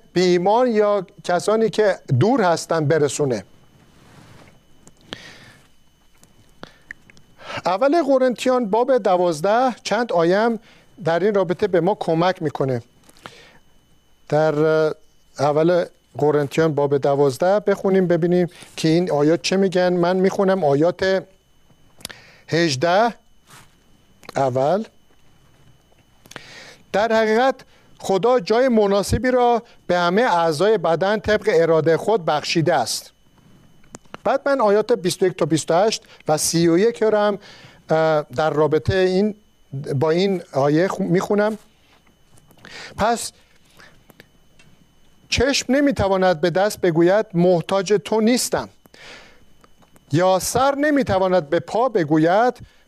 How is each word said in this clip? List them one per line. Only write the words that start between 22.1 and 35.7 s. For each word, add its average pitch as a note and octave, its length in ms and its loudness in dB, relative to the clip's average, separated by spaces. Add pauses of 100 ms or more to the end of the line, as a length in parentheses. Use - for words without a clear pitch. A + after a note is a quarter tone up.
هجده E3+ 640 0 (1200)
اول: C#3 480 0 (2000)
"در A3 200 0
حقیقت A3 420 2 (440)
خدا A3+ 420 0
جای A#3+ 280 0
مناسبی A3 640 0
را A#3+ 320 2 (240)
به F3 120 0
همه F3 240 2
اعضای F3 560 2
بدن F3 420 0
طبق G#3+ 320 -2
اراده D#3+ 440 2
خود G3+ 280 -2
بخشیده D#3 500 -2
است." - 380 -4 (1120)
بعد C4+ 240 -2
من C#4 120 0
آیات G#3 320 2
بیست F3+ 300 -2
و F#3+ 40 2
یک F3+ 120 -2
تا F3 80 0
بیست D#3 240 -2